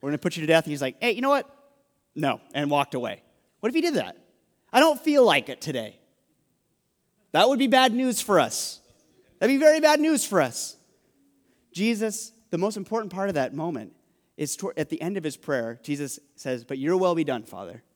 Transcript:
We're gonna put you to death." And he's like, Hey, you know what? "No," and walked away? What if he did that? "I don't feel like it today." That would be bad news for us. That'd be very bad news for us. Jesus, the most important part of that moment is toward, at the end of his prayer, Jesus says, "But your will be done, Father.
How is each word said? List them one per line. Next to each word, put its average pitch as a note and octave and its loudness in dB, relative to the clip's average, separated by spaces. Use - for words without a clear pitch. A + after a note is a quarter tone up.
We're C#3 -6
gonna D3+ -4
put - -4
you E3 -8
to D#3 -6
death." E3 4
And D3+ -8
he's C#3 -6
like, C3 -6
Hey, A#3+ 0
you G#3+ -4
know C4+ 0
what? C#4+ 0
"No," C#3 -2
and C#3+ -4
walked C#3+ -2
away? A#2+ -6
What G#3+ -2
if B3+ -2
he E4 2
did E4+ 0
that? G2 -4
"I A#3+ 6
don't D4+ 4
feel C#4+ 6
like C#3+ 4
it C3 -12
today." A#2 -8
That F#3 4
would C4+ 2
be C4+ 2
bad B3+ 4
news B3 -2
for F#3+ 4
us. - -4
That'd B3 2
be C4+ 2
very D#4 6
bad D4+ 4
news D4+ 2
for F#3+ 0
us. - -4
Jesus, G#3+ -4
the E3+ -4
most G#3 -2
important G#3+ -6
part G3 -4
of F#3 -4
that C3+ -2
moment C#3+ -8
is D3 -6
toward, - -10
at D3+ -4
the E3 -8
end F3+ -6
of E3+ -8
his D3+ -6
prayer, A#2+ -4
Jesus C#3+ -8
says, B2+ -8
"But C3+ -10
your D3+ 0
will F3+ 2
be E3 -2
done, A#2+ -4
Father. G2 -16